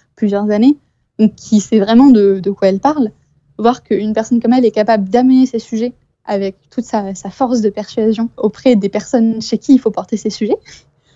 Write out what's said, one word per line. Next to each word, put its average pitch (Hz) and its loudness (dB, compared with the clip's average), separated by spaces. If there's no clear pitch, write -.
plusieurs 202 -2
années, 240 2
donc 214 2
qui - 0
sait 214 0
vraiment 233 4
de, 196 4
de 196 -4
quoi 196 0
elle 196 -2
parle, 285 -2
voir 240 -2
qu'une 214 -4
personne 220 -2
comme 233 0
elle 254 2
est 220 2
capable 214 -2
d'amener 254 2
ces 240 -4
sujets 233 -6
avec 196 -6
toute 240 -8
sa, 196 -6
sa 196 -14
force 247 -2
de 214 0
persuasion 220 -4
auprès 226 0
des 196 0
personnes 226 -2
chez 220 -6
qui - 2
il 254 6
faut 220 -2
porter - -8
ces 208 -6
sujets, 220 -4